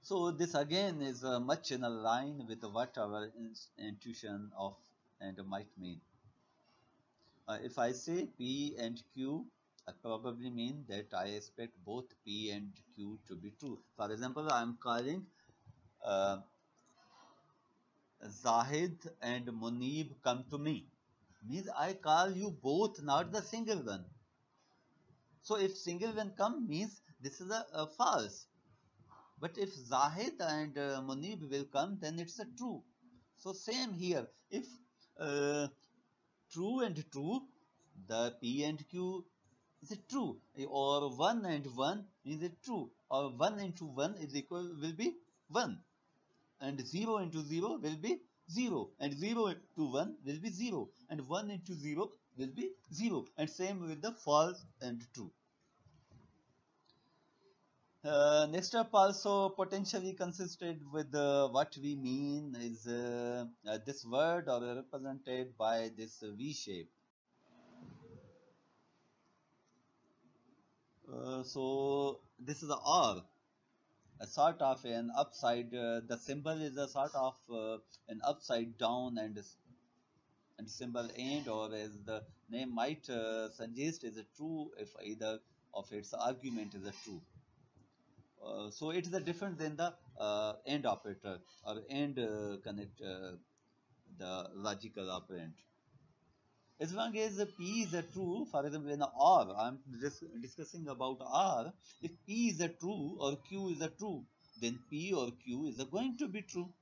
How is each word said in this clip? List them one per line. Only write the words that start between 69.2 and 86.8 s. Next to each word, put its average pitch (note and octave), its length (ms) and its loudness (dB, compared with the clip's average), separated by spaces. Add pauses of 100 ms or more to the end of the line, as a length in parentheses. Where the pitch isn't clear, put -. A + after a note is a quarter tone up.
Uh, B2+ 300 -4
so C#3 800 0 (180)
this C#3+ 240 -8
is D3+ 60 -6
a C#3 140 2
R, C3 380 6 (1000)
a G#2 60 -10
sort C#3 340 4
of C3 240 2
an A#2 300 -2
upside, A#2+ 600 2
uh, A#2 320 0
the A#2+ 100 -2
symbol D3 440 -2
is C#3 160 -2
a C#3+ 100 0
sort C3+ 260 0
of, C3 220 2 (180)
uh, A2 240 -2 (300)
an A2 160 -8
upside A#2 540 0
down B2 400 2
and G#2+ 200 -2
s-, - 200 -12 (1000)
and G#2 120 -10
symbol A#2+ 460 -2
end, C3+ 320 -2
or A2 260 0
as G#2+ 180 -4 (140)
the A2 180 -4 (260)
name B2 240 -4
might, C#3 360 0
uh, A2+ 420 0
suggest, C3+ 520 -4
is A2 140 -6
a A2 80 -10 (120)
true D#3 420 -6
if G#2 100 -6 (160)
either A2 340 -4 (340)
of G2+ 180 -6
its G#2 220 -8
argument A#2+ 640 -2
is G2 100 -8